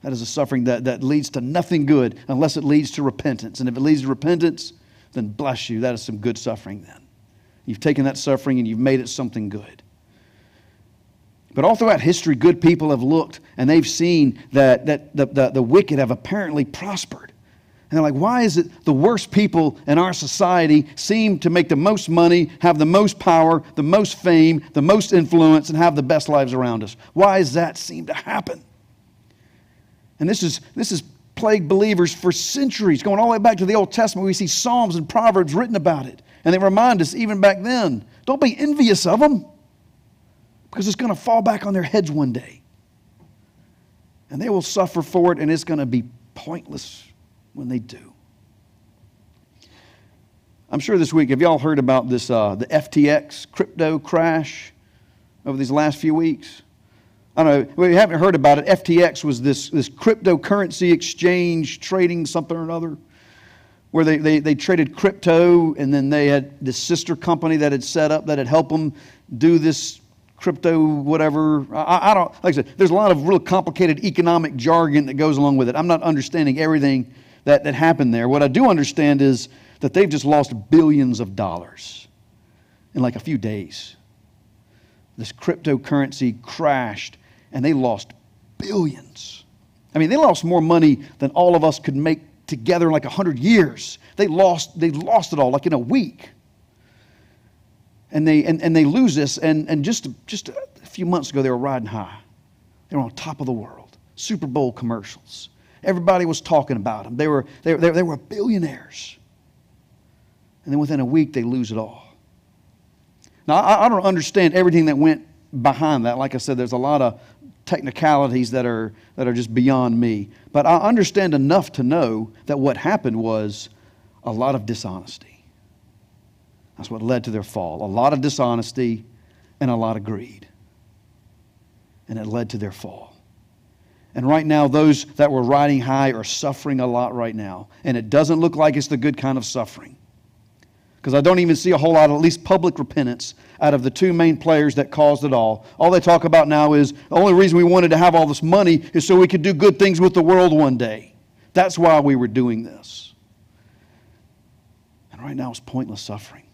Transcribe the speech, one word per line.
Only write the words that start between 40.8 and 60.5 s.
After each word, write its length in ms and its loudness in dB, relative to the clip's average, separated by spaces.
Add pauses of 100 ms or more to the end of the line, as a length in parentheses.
it's 80 -2
gonna 220 -4
fall 260 0
back 240 -2
on 80 -4
their 80 0
heads 260 -2
one 240 -2
day. 300 -14 (1700)
And 100 -10
they 80 -6
will 140 -2
suffer 400 -4
for 300 2
it, 80 -4
and 100 -2
it's 140 -2
gonna 220 -4
be 180 -2 (300)
pointless 680 -16 (500)
when 160 -12
they 120 -4
do. 320 -20 (2500)
I'm 80 -6
sure 180 -2
this 160 0
week, 180 2
have 100 0
y'all 180 4
heard 220 -2
about 280 0
this, 220 -4
uh, 240 0
the 180 -8
F 180 -2
T 200 2
X 340 -4
crypto 540 -4
crash 720 -4 (720)
over 140 -6
these 120 -4
last 280 0
few 160 0
weeks? 480 -4 (720)
I 60 2
don't 260 2
know, 60 -20 (140)
we 80 4
haven't 240 4
heard 160 2
about 220 6
it. 100 -4
F 160 2
T 180 4
X 220 0
was 180 -4
this, 260 -2
this 200 -2
cryptocurrency 1040 0